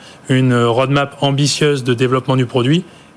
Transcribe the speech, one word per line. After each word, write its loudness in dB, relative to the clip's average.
une 2
roadmap 0
ambitieuse 0
de -2
développement 0
du 2
produit. 0